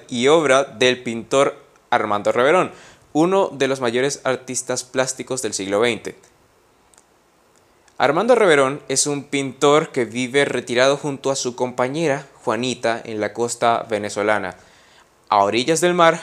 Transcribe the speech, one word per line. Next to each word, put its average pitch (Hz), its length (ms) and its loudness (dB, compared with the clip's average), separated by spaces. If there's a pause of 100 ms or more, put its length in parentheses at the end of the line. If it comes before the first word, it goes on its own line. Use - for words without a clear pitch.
y 123 180 -2
obra 143 380 4
del 127 360 0
pintor 120 540 0 (360)
Armando 107 420 0
Reverón, 139 400 2 (400)
uno 185 400 2
de 135 160 -2
los 135 120 -4
mayores 127 440 -2
artistas 127 580 -4
plásticos 131 600 -4
del 107 120 -6
siglo 98 240 -2
veinte. 113 380 -2 (1800)
Armando 175 360 2
Reverón 147 540 2
es 135 180 -2
un 143 160 -6
pintor 143 680 0
que 123 140 -2
vive 127 380 -2
retirado 123 520 0
junto 139 340 -6
a 135 60 -2
su 123 180 -6
compañera, 135 720 -4 (160)
Juanita, 117 600 -4
en 110 160 -8
la 104 120 -4
costa 117 560 -2
venezolana. 104 680 -2 (720)
A 101 160 4
orillas 127 360 0
del 180 140 2
mar, 165 280 4